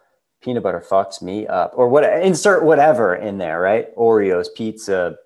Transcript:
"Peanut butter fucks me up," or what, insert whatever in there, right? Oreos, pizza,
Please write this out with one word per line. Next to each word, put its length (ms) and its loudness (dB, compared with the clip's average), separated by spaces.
"Peanut 200 -6
butter 260 -6
fucks 340 -2
me 260 -8
up," 280 -4
or 120 2
what, 160 4
insert 600 2
whatever 520 4
in 240 -8
there, 200 -6
right? 360 -2
Oreos, 580 0
pizza, 600 -6